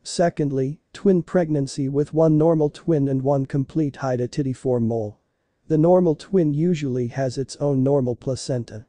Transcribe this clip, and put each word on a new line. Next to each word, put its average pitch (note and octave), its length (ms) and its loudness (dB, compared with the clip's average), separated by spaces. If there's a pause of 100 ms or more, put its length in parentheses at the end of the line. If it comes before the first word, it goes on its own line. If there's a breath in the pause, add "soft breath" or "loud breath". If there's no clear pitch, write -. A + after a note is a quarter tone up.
Secondly, C#3+ 760 -2 (140)
twin F#3 280 2
pregnancy D3 680 -2
with C#3+ 240 -2
one D#3+ 240 4
normal D#3 320 2
twin C#3+ 400 0
and C3+ 120 0
one C#3 240 0
complete C#3+ 500 -4
hydatidiform B2+ 880 -2
mole. A2+ 360 -4 (480)
The D#3 100 2
normal E3+ 380 4
twin D#3+ 380 0
usually C#3+ 540 -2
has C3 300 -4
its C3+ 200 -8
own C#3 260 0
normal C3 320 0
placenta. A#2+ 720 -8